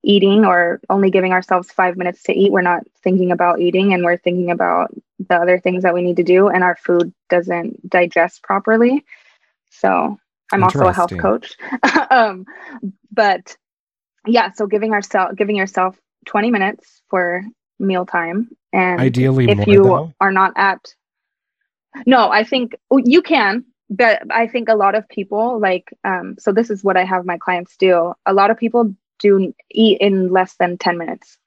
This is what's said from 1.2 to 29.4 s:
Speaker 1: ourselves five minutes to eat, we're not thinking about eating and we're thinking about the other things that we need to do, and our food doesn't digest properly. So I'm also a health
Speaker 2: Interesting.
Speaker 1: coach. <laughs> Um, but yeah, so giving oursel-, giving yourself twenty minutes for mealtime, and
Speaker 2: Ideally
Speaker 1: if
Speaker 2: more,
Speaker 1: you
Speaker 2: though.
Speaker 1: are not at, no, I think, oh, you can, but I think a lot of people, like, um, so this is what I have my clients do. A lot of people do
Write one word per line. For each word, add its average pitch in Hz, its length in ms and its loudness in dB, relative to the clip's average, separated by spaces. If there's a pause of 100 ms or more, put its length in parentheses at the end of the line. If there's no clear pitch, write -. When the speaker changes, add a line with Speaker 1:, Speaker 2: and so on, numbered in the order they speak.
Speaker 1:
ourselves 185 380 -2
five 180 260 -2
minutes 180 260 -6
to - 100 -2
eat, 196 180 2
we're 190 100 2
not 175 220 -2 (200)
thinking 185 280 0
about 175 280 0
eating 185 340 0
and 180 100 -2
we're 175 140 0
thinking 175 340 -4
about 175 400 -2 (360)
the 180 80 2
other 175 220 2
things 185 260 -4
that 175 120 0
we 180 80 -2
need 180 140 -2
to 180 60 0
do, 185 240 4
and 185 160 0
our 175 120 0
food 175 360 -2 (180)
doesn't 180 600 -4
digest 175 540 0
properly. 226 600 0 (680)
So 190 480 -2 (320)
I'm 196 120 0
also 180 220 0
a 180 80 2
health 180 180 -2
Speaker 2:
Interesting. 196 460 -4 (240)
Speaker 1:
coach. 285 260 0
<laughs> - 40 -2
Um, 202 340 0 (680)
but 202 460 -2 (720)
yeah, 220 260 2
so 208 140 -6
giving 214 240 -2
oursel-, 196 440 -4
giving 208 200 -4
yourself 190 440 -4 (260)
twenty 214 260 -2
minutes 208 580 -6
for 180 320 -4 (380)
mealtime, 180 680 -4 (220)
and 180 300 0
Speaker 2:
Ideally 131 480 0
Speaker 1:
if 101 80 2
Speaker 2:
more, 101 100 -2
Speaker 1:
you 98 160 6
Speaker 2:
though. 156 380 0
Speaker 1:
are 196 100 2
not 190 240 0
at, 190 380 -4 (1120)
no, 240 240 4
I 214 160 2
think, 247 300 -6 (140)
oh, 269 80 4
you 254 240 4
can, 240 440 -2 (240)
but 208 320 0 (100)
I 233 160 0
think 226 220 -6
a 220 60 4
lot 196 200 0
of 220 140 -6
people, 214 500 -4
like, 185 340 -4 (120)
um, 190 340 -6
so 202 140 -2
this 233 160 0
is 196 160 -6
what 190 100 2
I 185 80 2
have 185 220 -4
my 175 120 -6
clients 180 380 -6
do. 175 380 2 (120)
A 196 80 0
lot 196 160 4
of 226 80 0
people 233 380 -2 (240)
do 196 340 2 (180)